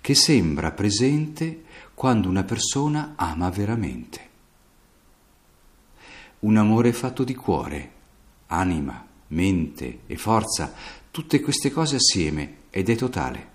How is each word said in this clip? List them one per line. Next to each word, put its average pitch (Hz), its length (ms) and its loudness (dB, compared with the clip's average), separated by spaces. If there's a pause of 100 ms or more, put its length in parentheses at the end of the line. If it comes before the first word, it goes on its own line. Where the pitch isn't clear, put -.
che - 140 2
sembra 82 580 4
presente 151 920 0 (300)
quando 113 340 2
una 95 140 2
persona 147 720 -2
ama 85 360 -2
veramente. 98 760 -4 (2000)
Un 107 160 4
amore 110 360 6
fatto 127 300 -2
di 127 120 -2
cuore, 73 580 -4 (540)
anima, 82 600 -2 (220)
mente 82 800 -2
e - 100 -10
forza, 107 580 0 (380)
tutte 151 280 0
queste 143 300 -2
cose 147 260 0
assieme, 76 760 0
ed 95 180 -2
è 117 80 4
totale 107 580 -4